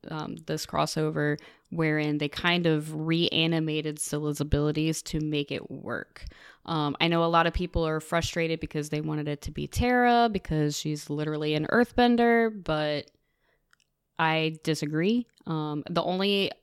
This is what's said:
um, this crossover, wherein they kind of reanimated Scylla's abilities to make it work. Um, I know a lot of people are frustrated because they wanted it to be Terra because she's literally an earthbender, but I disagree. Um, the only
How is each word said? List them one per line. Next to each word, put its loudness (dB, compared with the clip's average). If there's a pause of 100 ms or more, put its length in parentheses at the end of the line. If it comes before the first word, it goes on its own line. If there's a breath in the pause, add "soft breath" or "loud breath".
(100)
um, -8 (100)
this -4
crossover, 0 (320 loud breath)
wherein 0
they -2
kind 0
of 0
reanimated 0
Scylla's -4
abilities 0
to -6
make -4
it -8
work. -10 (400 loud breath)
Um, -2
I 2
know 2
a 2
lot 4
of 0
people -2
are 0
frustrated -2
because -6
they -2
wanted -4
it -6
to -8
be -6
Terra 4
because 0
she's -6
literally -2
an 0
earthbender, 4 (140)
but -2 (1080)
I 2
disagree. 0 (200)
Um, -4
the 0
only 0 (120)